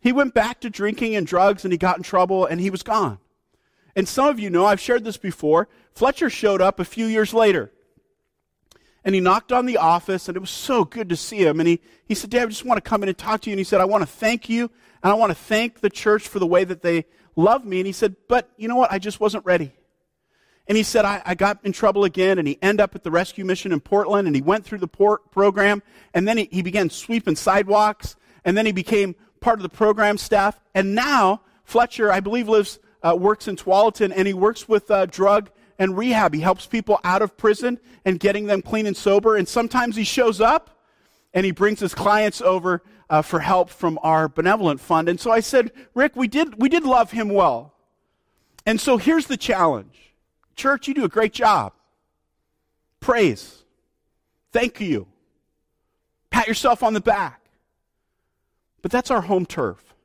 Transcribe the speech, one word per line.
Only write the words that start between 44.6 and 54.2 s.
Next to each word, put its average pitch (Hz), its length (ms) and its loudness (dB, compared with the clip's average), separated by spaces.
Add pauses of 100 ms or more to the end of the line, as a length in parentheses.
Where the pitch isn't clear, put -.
fund. 165 280 0
And 175 100 -2
so 226 140 -2
I 226 80 4
said, 240 320 0 (200)
"Rick, 269 220 0
we 247 140 -4
did, 247 340 -2
we 269 60 2
did 320 160 2
love 254 260 2
him 220 180 -4
well." 170 460 0 (880)
And 220 160 0
so 262 160 2
here's 311 300 0
the 262 100 -4
challenge. 165 800 -2 (400)
Church, 277 320 -2
you 277 80 -6
do 277 100 -2
a - 40 -2
great 220 240 0
job. 180 400 0 (1300)
Praise. 208 640 -2 (880)